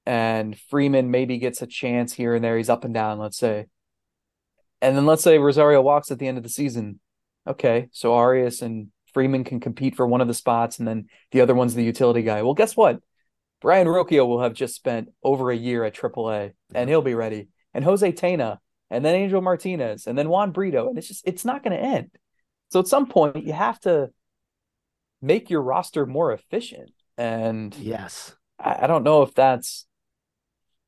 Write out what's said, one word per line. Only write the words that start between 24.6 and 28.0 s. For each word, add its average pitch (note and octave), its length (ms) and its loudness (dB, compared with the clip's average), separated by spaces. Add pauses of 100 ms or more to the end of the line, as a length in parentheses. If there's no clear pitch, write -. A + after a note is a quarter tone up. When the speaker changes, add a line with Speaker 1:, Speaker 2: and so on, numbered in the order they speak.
Speaker 1:
make F#3 280 0
your D#3+ 140 -2
roster C#3 440 -4
more C#3+ 260 -2
efficient. - 580 -10 (260)
And A2+ 600 -4
Speaker 2:
Yes. G#2 580 -12 (240)